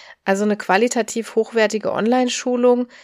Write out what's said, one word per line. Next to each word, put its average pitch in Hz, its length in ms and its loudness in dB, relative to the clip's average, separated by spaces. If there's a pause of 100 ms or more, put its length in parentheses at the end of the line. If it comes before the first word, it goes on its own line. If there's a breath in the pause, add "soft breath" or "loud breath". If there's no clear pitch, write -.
(240 loud breath)
Also 196 200 0
eine 208 120 2
qualitativ 220 760 0
hochwertige 220 580 0
Online-Schulung, 247 920 0 (180 loud breath)